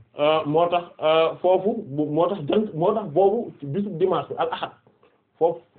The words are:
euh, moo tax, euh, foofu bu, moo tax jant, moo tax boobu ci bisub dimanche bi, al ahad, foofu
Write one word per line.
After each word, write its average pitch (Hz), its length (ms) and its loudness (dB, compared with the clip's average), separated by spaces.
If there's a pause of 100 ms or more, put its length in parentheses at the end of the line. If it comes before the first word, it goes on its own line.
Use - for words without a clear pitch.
(200)
euh, 156 260 2
moo 156 240 2
tax, 175 140 0 (200)
euh, 156 380 2
foofu 190 440 2
bu, 143 200 -4
moo 151 220 0
tax 196 200 -4
jant, 214 260 0
moo 165 200 0
tax 208 180 -4
boobu 196 480 2
ci 147 60 -12
bisub 175 340 -4
dimanche 170 300 0
bi, 131 80 -10
al 165 140 0
ahad, - 200 -8 (640)
foofu 170 220 0 (180)